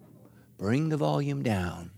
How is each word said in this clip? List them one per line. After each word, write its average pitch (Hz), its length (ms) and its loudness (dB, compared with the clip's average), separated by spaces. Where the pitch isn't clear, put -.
Bring 131 320 0
the 156 80 0
volume 143 460 0
down. 87 560 -2